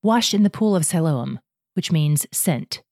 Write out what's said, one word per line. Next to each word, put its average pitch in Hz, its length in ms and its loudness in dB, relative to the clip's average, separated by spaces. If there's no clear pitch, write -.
"wash 226 280 2
in 208 120 4
the 202 80 4
pool 214 240 0
of 160 100 0
Siloam," 147 540 -2
which - 180 -4
means 151 400 0
sent. - 600 -4